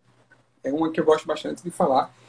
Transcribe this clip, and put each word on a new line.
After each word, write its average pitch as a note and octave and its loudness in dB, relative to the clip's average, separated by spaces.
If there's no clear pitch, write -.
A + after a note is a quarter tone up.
É C3+ -4
uma D#3+ 0
que D#3+ -2
eu D3+ 0
gosto D#3 4
bastante D3+ -6
de F3 -8
falar, C#3+ 0